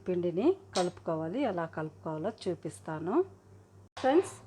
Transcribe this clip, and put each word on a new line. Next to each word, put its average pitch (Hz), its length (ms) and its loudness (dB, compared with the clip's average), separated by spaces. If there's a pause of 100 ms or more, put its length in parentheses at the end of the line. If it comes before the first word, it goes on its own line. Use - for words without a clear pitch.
పిండిని 180 400 2 (280)
కలుపుకోవాలి. 175 640 -2 (120)
ఎలా 170 140 -2 (120)
కలుపుకోవాలో 156 540 -4 (120)
చూపిస్తాను 165 720 -4 (880)
ఫ్రెండ్స్. 302 320 4 (120)